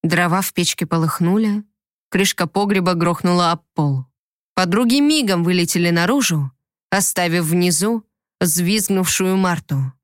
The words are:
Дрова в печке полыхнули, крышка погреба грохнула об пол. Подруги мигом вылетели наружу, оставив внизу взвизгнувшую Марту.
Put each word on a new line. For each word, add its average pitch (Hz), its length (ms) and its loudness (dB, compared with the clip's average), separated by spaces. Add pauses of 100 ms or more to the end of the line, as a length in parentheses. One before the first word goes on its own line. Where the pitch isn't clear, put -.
Дрова 175 380 0
в - 120 -6
печке 175 320 -2
полыхнули, 185 760 0 (460)
крышка 185 380 -2
погреба 190 460 0
грохнула 175 580 0
об 170 100 -4 (120)
пол. 139 320 -2 (500)
Подруги 226 440 2
мигом 269 440 2
вылетели 175 460 0
наружу, 170 600 0 (380)
оставив 180 560 0
внизу 180 600 0 (360)
взвизгнувшую 185 960 0
Марту. 147 560 -2 (100)